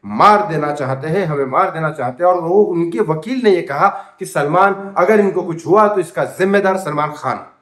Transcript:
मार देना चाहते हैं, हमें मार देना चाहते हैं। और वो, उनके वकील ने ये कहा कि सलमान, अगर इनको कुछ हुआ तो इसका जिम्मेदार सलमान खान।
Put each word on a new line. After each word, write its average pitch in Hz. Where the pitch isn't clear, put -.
मार 180
देना 147
चाहते 135
हैं, 185
हमें 143
मार 175
देना 156
चाहते 131
हैं। 180
और 175
वो, 185
उनके 170
वकील 208
ने 208
ये 175
कहा 143
कि 185
सलमान, 180
अगर 208
इनको 185
कुछ 160
हुआ 208
तो 208
इसका 160
जिम्मेदार 190
सलमान 147
खान। 113